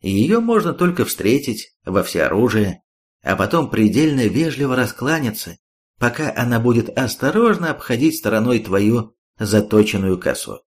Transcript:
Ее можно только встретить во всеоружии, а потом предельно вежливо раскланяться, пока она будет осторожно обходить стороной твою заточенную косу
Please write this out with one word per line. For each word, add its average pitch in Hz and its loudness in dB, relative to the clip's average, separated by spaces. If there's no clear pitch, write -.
Ее 123 2
можно 214 0
только 175 0
встретить 113 -2
во 92 0
всеоружии, 101 0
а 95 -2
потом 104 -2
предельно 120 2
вежливо 131 0
раскланяться, 127 -4
пока 127 -2
она 120 0
будет 117 2
осторожно 175 0
обходить 143 -2
стороной 110 0
твою 107 0
заточенную 107 2
косу - -6